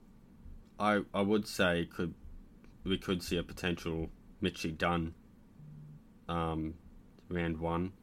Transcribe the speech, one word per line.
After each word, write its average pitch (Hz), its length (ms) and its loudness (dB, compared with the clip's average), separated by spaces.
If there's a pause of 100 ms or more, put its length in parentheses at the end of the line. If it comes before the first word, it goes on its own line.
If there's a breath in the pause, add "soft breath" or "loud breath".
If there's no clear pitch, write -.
(800)
I, 104 220 4 (120)
I 95 80 2
would 101 240 4
say 85 480 2
could, 87 180 -2 (680)
we 92 160 0
could 90 240 -2
see - 140 -2
a 82 80 2
potential 82 640 -2 (320)
Mitchie 85 340 -2
Dunn, 85 380 2 (1160)
um, 80 460 0 (560)
round 85 280 0
one, 85 340 0 (100)